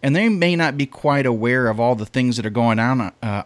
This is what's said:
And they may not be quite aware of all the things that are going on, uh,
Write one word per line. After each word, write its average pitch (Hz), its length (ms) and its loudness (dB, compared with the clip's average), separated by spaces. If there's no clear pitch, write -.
And 139 140 0
they 214 140 2
may 175 260 2
not 165 220 0
be 139 80 0
quite 143 400 0
aware 120 420 0
of 110 120 0
all 120 160 2
the 107 120 -6
things 123 300 0
that 113 80 -4
are 110 40 -4
going 113 300 0
on, 120 320 0
uh, 101 240 -4